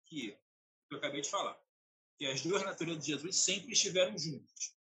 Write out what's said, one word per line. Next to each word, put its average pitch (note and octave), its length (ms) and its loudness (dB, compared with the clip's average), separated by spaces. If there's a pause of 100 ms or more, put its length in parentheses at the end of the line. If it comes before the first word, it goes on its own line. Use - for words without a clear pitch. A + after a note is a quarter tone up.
que, B2+ 280 -6
que - 600 -18
eu C#3 40 -8
acabei D3 220 -2
de - 100 -4
falar, - 280 -2 (600)
que C#3+ 80 -4
as C3+ 160 -2
duas F#3 200 2
naturezas E3 420 -4
de D3+ 80 -2
Jesus D3 240 -2
sempre F#3 360 2
estiveram F#3 460 4
juntas. - 580 -8 (180)